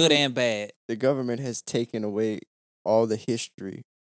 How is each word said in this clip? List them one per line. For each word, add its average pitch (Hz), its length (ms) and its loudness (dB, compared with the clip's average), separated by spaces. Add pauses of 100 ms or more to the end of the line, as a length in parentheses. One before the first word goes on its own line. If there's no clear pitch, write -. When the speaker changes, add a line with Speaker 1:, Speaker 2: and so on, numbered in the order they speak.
Speaker 1:
government 147 120 6
Speaker 2:
and 135 140 0
bad. 110 360 0 (160)
Speaker 1:
The 117 80 -2
government 123 460 0
has 123 200 -6
taken 117 420 -4
away 107 360 -2 (440)
all 113 240 4
the 107 100 -2
history - 680 -6 (260)